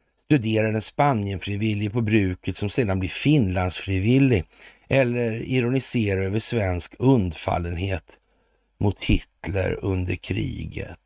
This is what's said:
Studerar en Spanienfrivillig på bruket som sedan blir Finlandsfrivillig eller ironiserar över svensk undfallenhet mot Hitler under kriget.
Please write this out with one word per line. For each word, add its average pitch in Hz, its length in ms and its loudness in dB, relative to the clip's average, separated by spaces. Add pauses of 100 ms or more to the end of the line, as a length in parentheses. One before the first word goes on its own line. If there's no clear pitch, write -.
(260)
Studerar 110 480 2
en 110 80 0
Spanienfrivillig 104 1120 0
på 120 80 0
bruket 101 560 2
som 104 120 -2
sedan 98 300 0
blir 92 100 -2
Finlandsfrivillig 101 1300 2 (440)
eller 120 440 2
ironiserar 117 920 0
över 98 180 -2
svensk 95 600 0
undfallenhet 90 1200 0 (600)
mot - 240 -2
Hitler - 760 -2
under 92 340 -2
kriget. 90 920 -8